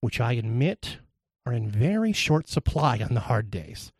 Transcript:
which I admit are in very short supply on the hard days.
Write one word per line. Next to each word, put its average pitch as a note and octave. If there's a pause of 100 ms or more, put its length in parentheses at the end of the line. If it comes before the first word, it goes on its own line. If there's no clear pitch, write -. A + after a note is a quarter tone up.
which -
I A#2+
admit A#2+ (460)
are B2
in A2+
very G3+
short D#3
supply C#3+
on A2
the A2+
hard A2
days. -